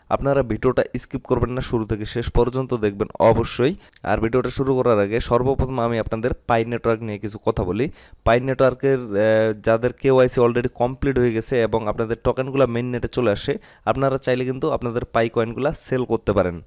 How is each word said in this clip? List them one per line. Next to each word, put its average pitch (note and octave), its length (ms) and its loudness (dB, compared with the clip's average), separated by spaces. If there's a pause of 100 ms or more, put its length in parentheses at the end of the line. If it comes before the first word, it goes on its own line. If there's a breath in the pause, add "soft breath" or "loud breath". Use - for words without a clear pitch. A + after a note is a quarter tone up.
আপনারা C3+ 340 0
ভিডিওটা A#2+ 400 0 (140)
স্কিপ - 240 -8
করবেন A#2+ 280 -2
না, B2+ 120 -6
শুরু A#2 240 -2
থেকে G#2 200 -4
শেষ - 260 -6
পর্যন্ত B2 420 0
দেখবেন G#2 340 -2 (120)
অবশ্যই। A#2 560 2 (280 loud breath)
আর G#2 140 0
ভিডিওটা A#2+ 320 0
শুরু C3+ 260 0
করার A#2+ 240 4
আগে G2+ 200 0
সর্বপ্রথম B2+ 600 0
আমি A#2 200 0
আপনাদের A2+ 320 -4 (160)
পাই A#2 180 2
নেটওয়ার্ক A#2 380 -2
নিয়ে G#2 140 -6
কিছু G#2 280 -10
কথা A2 180 0
বলি। G#2 260 -2 (340 loud breath)
পাই A#2 160 4
নেটওয়ার্কের, C3 600 2
আহ, A2 640 2
যাদের A2+ 300 2
কেওয়াইসি C3 480 4
already A#2+ 320 2
কমপ্লিট C3 440 -2
হয়ে B2 160 2
গেছে A2+ 280 -2
এবং A2 260 0
আপনাদের A2 360 -4
টোকেনগুলো C3 440 0
মেইন A#2+ 240 -4
নেটে A#2+ 160 -4
চলে A#2 240 0
আসে, C#3 260 -4 (280 loud breath)
আপনারা C3+ 320 0
চাইলে B2+ 280 -2
কিন্তু C3 260 -4
আপনাদের A#2+ 340 -4
পাই A#2 240 0
কয়েনগুলো A#2+ 480 -2
সেল B2+ 280 -4
করতে A2 280 0
পারেন। F2 340 0